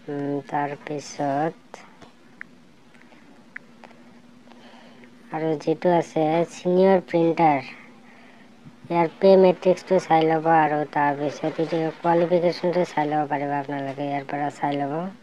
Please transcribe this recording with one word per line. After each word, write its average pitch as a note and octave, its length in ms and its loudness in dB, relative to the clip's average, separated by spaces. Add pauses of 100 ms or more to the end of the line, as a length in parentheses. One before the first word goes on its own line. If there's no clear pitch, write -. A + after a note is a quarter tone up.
উম, C#3+ 300 -6 (100)
তাৰপিছত D3 1080 -6 (3750)
আৰু D#3 220 -2
যিটো D#3+ 380 0
আছে D#3+ 320 0 (220)
ছিনিয়ৰ F#3 540 2
printer, E3 680 2 (1200)
ইয়াৰ E3+ 280 2
পে G3 80 6 (140)
মেট্ৰিক্সটো F#3 640 2
চাই D#3+ 240 2
ল'ব D#3+ 260 0
আৰু D3+ 240 2 (160)
তাৰপিছত D3 680 -2
এইটো D#3+ 160 -2 (220)
কোৱালিফিকেশ্যনটো E3+ 920 2
চাই D3+ 200 -2
ল'ব D3+ 200 0
পাৰিব C#3+ 280 -2
আপোনালোকে, C#3 520 -6
ইয়াৰ C#3 200 -6
পৰা D3 260 -4
চাই C#3+ 240 -4
ল'ব। C#3 120 -4 (300)